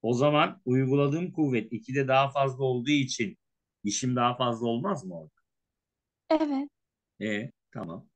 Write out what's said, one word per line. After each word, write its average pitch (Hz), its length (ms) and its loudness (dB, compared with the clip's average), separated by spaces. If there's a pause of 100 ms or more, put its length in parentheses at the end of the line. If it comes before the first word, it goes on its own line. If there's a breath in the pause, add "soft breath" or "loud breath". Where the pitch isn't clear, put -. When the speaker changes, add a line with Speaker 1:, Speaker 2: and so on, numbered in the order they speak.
Speaker 1:
O 113 120 0
zaman 147 500 2
uyguladığım 139 680 2
kuvvet 127 400 0
ikide 131 360 -2
daha 131 220 4
fazla 135 340 -2
olduğu 127 260 0
için 131 480 0 (460)
işim 123 320 -2
daha 120 200 2
fazla 120 300 -2
olmaz 135 380 -2
mı 87 160 -12
orada? - 140 -20 (960)
Speaker 2:
Evet. 294 380 0 (520)
Speaker 1:
E, 104 300 -4 (220)
tamam. 90 440 -12